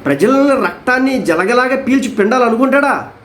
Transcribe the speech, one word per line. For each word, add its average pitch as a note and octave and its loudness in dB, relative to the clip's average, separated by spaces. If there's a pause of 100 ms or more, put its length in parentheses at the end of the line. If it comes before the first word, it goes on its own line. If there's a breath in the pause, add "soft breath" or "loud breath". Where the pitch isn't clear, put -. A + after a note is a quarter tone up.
ప్రజల B3+ 2
రక్తాన్ని B3+ -2
జలగలాగా G#3 0
పీల్చి C4 -2
పిండాలనుకుంటాడా? A#3 0 (160)